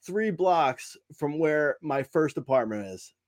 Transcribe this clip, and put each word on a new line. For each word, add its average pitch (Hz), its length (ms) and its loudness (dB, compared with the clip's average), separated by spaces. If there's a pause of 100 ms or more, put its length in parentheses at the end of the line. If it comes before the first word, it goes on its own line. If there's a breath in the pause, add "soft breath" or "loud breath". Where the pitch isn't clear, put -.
three 214 260 -2
blocks 165 640 0 (200)
from 151 220 -4
where 151 440 2
my 139 220 -2
first 156 340 0
apartment 113 500 0
is. - 260 -16 (140)